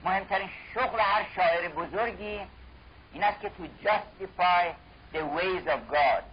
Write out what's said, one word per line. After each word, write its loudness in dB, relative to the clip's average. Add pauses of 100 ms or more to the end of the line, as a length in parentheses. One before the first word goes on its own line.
مهمترین 0 (240)
شغل 0
هر 4 (120)
شاعر 4
بزرگی -4 (720)
این -4
است 0
که -6
to -8
justify 2 (500)
the -2 (160)
ways -2
of -2
God 4